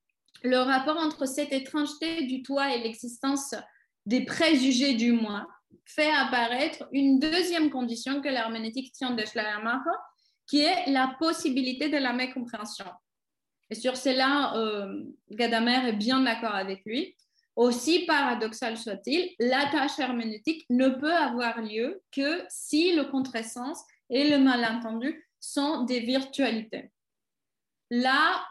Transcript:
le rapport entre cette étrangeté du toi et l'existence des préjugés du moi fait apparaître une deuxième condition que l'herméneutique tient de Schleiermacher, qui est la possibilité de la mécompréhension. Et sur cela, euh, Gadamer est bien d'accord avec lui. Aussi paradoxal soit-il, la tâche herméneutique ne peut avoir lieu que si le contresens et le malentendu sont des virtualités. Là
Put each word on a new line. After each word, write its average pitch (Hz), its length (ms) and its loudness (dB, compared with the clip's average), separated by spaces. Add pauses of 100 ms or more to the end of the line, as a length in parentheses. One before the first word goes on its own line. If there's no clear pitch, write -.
(420)
le 254 160 2
rapport 269 400 2
entre 302 280 -2
cette 285 260 -4
étrangeté 294 720 -4
du 262 160 -6
toi 277 320 -2
et 233 80 -4
l'existence 247 720 -4 (500)
des 254 200 0
préjugés 277 680 4
du 233 180 4
moi 214 340 0 (400)
fait 302 240 2
apparaître 254 840 0
une 269 260 6
deuxième 320 520 2
condition 254 500 -4
que 285 80 -4
l'herméneutique 226 640 -4
tient 254 200 -4
de 226 120 -2
Schleiermacher, 226 720 -2 (500)
qui 285 140 2
est 349 300 2
la 262 280 2
possibilité 277 720 -2
de 302 80 0
la 262 160 0
mécompréhension. 240 720 -6 (840)
Et 226 40 -8
sur 254 220 -2
cela, 262 600 2
euh, 208 480 -4 (260)
Gadamer 233 580 2
est 214 60 0
bien 240 260 2
d'accord 226 340 0
avec 190 300 -6
lui. 262 320 -6 (400)
Aussi 247 480 2
paradoxal 233 720 0
soit-il, 240 640 -4
la 262 320 2
tâche 294 280 0
herméneutique 240 720 -4
ne 262 220 4
peut 277 240 0
avoir 240 480 0
lieu 226 400 -4 (100)
que 302 380 -2
si 339 440 0
le 285 120 2
contresens 247 760 -6 (280)
et 277 180 4
le 294 100 6
malentendu 240 880 2 (140)
sont 285 440 -2
des 247 160 0
virtualités. 247 880 -2 (1000)
Là 277 600 2